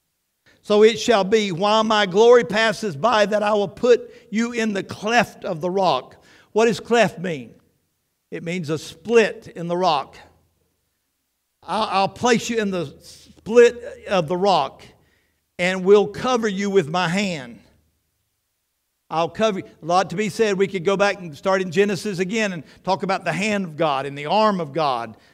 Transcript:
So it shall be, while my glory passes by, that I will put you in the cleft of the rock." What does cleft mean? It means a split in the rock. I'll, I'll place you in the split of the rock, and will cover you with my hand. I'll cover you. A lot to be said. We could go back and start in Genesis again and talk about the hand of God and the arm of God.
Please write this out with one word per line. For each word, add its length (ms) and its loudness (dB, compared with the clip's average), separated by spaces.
So 220 4
it 160 6
shall 260 2
be, 260 0
while 320 2
my 220 2
glory 400 6
passes 500 -2
by, 300 2
that 180 -2
I 100 0
will 140 0
put 460 2
you 220 -2
in 200 -2
the 100 -4
cleft 600 -2
of 160 -6
the 80 -4
rock." 460 -2
What 120 2
does 140 0
cleft 400 0
mean? 360 -10
It 120 -12
means 260 -6
a 80 -2
split 760 0
in 140 -10
the 100 -4
rock. 400 -2
I'll, 280 -4
I'll 200 0
place 400 0
you 100 -4
in 120 -2
the 300 -6
split 1040 0
of 220 0
the 80 -2
rock, 460 0
and 240 -2
will 240 6
cover 400 -2
you 220 -2
with 180 2
my 220 -2
hand. 500 -6
I'll 200 -2
cover 300 -2
you. 60 -10
A 40 -16
lot 240 2
to 80 -10
be 100 -2
said. 300 -2
We 100 2
could 160 -6
go 140 0
back 240 0
and 120 -12
start 280 -2
in 100 -6
Genesis 480 -2
again 320 -2
and 140 -12
talk 200 -4
about 200 -4
the 80 -4
hand 320 -2
of 140 -12
God 280 -2
and 120 -10
the 80 -10
arm 340 2
of 140 -8
God. 420 -2